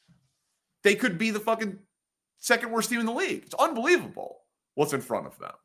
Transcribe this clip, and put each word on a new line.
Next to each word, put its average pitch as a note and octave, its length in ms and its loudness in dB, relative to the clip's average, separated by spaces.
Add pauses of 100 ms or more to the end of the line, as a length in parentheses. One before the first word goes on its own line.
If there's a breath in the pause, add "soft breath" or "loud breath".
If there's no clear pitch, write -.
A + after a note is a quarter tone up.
(840)
they G3+ 120 6
could G#3 220 0
be A3 140 0
the G#3 100 -2
fucking A3 380 -2 (580)
second A#3 340 0
worst A3+ 200 0
team A#3+ 100 0
in A3+ 60 0
the A3+ 60 0
league. D4 320 -2
It's - 100 -16
unbelievable C#4 880 0 (320)
what's C#3+ 180 2
in B2+ 80 0
front F#2+ 260 -4
of - 120 -18
them. G1+ 160 -14 (100)